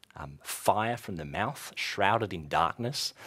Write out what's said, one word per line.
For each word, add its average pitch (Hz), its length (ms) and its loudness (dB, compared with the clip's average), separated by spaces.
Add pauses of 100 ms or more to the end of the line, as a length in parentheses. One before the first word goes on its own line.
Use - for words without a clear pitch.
(160)
um, 71 260 -12
fire 110 540 0
from 104 200 -8
the 78 80 -4
mouth, 95 500 -4
shrouded 101 580 4
in 80 160 -6
darkness, 82 640 2 (140)